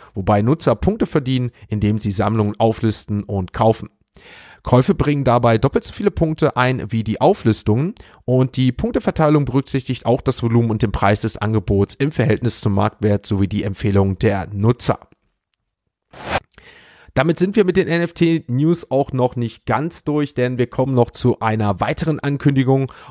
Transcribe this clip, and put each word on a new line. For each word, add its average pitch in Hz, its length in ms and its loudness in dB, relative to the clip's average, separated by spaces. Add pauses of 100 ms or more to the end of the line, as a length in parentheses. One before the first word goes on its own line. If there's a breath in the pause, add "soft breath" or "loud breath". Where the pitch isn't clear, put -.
(140 loud breath)
wobei 104 280 2
Nutzer 123 340 2
Punkte 208 300 -2
verdienen, 127 460 -2 (180 soft breath)
indem 107 280 0
sie 104 140 -4
Sammlungen 104 480 0
auflisten 110 640 -2
und 95 300 -6
kaufen. 110 360 0 (720 loud breath)
Käufe 147 320 2
bringen 143 300 0
dabei 117 340 2
doppelt - 280 0
so - 80 -10
viele 202 180 -2
Punkte 156 460 -2
ein 127 340 -2
wie 113 120 -2
die 107 180 -4
Auflistungen 135 760 0 (300 loud breath)
und 127 320 2
die 127 160 2
Punkteverteilung 156 720 0
berücksichtigt 135 600 -4
auch 120 160 2
das - 220 -2
Volumen 117 260 2
und 107 120 -2
den 107 100 0
Preis 104 300 2
des - 160 -4
Angebots 104 580 0
im 143 160 -2
Verhältnis - 480 0
zum 104 140 0
Marktwert 104 520 0
sowie 98 220 0
die 98 160 -4
Empfehlung 98 560 0
der 98 320 -2
Nutzer. 104 480 0 (2250 loud breath)
Damit 156 220 2
sind 190 160 0
wir 214 80 4
mit 180 140 2
den 180 100 2
N-F-T-News 165 1040 0
auch 135 220 0
noch 127 240 0
nicht 117 280 -8
ganz 139 380 -2
durch, 147 300 -2
denn 123 240 -2
wir 123 100 0
kommen 135 260 -2
noch 120 180 4
zu - 280 0
einer 110 400 0
weiteren 151 400 -2
Ankündigung 135 720 0 (200 loud breath)